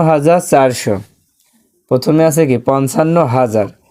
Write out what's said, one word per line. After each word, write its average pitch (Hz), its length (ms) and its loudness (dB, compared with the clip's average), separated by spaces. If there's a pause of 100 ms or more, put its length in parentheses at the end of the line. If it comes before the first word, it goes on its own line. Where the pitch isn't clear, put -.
হাজার 160 380 2
চারশো। 131 540 0 (920)
প্রথমে 156 360 0
আছে 160 220 2
কি? 127 120 0
পঞ্চান্ন 135 640 -2
হাজার। 117 420 0 (240)